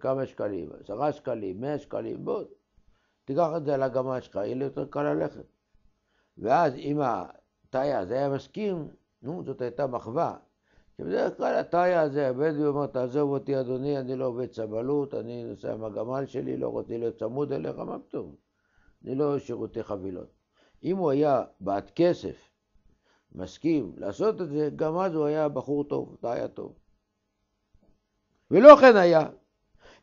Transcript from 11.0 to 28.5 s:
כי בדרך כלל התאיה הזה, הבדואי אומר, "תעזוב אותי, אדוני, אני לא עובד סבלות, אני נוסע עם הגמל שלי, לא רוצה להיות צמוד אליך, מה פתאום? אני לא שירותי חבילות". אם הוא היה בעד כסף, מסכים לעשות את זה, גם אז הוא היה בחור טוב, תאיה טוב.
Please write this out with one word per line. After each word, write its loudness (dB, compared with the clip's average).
כי -8
בדרך -2
כלל -2
התאיה 0
הזה, 0
הבדואי -2
אומר, -2
"תעזוב -2
אותי, -2
אדוני, -4
אני -6
לא -4
עובד -6
סבלות, -4
אני -8
נוסע -10
עם -8
הגמל -6
שלי, -6
לא -4
רוצה -6
להיות -4
צמוד -4
אליך, -6
מה -10
פתאום? -12
אני -6
לא 0
שירותי -8
חבילות". -10
אם -2
הוא 0
היה 2
בעד -4
כסף, 0
מסכים -4
לעשות -4
את -6
זה, -2
גם -2
אז -2
הוא 0
היה 0
בחור -4
טוב, -6
תאיה -4
טוב. -14